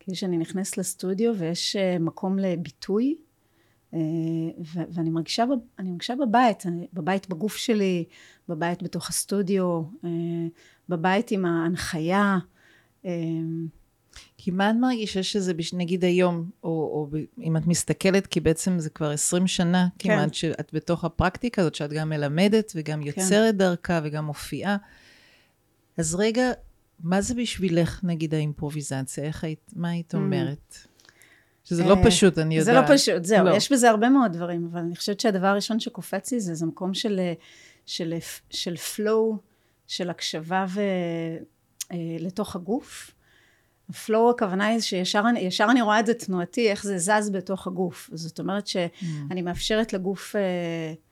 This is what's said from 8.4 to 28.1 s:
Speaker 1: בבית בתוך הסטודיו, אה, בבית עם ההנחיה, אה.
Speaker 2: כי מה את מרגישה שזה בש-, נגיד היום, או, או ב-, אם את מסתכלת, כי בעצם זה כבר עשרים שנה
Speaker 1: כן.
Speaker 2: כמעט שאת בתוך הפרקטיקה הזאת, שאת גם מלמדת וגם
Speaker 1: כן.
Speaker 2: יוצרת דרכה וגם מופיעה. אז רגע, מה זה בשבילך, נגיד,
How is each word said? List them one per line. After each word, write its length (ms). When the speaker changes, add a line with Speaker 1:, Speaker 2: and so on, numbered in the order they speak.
Speaker 1:
בבית 340
בתוך 260
הסטודיו, 720
אה, 60
בבית 420
עם 140
ההנחיה, 960
אה. 60
Speaker 2:
כי 120
מה 200
את 100
מרגישה 420
שזה 320
בש-, 200
נגיד 300
היום, 460
או, 60
או 420
ב-, 60
אם 140
את 100
מסתכלת, 600
כי 140
בעצם 380
זה 120
כבר 200
עשרים 360
שנה 420
Speaker 1:
כן. 100
Speaker 2:
כמעט 260
שאת 400
בתוך 300
הפרקטיקה 580
הזאת, 120
שאת 180
גם 160
מלמדת 680
וגם 260
Speaker 1:
כן. 40
Speaker 2:
יוצרת 500
דרכה 480
וגם 200
מופיעה. 520
אז 160
רגע, 360
מה 200
זה 140
בשבילך, 720
נגיד, 300